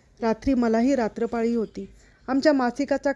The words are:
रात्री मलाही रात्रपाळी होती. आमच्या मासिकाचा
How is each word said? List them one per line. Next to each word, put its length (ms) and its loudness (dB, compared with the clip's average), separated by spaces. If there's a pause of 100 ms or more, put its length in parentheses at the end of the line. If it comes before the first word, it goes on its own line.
(220)
रात्री 320 0
मलाही 420 2
रात्रपाळी 600 -2
होती. 340 -6 (380)
आमच्या 260 4
मासिकाचा 640 -2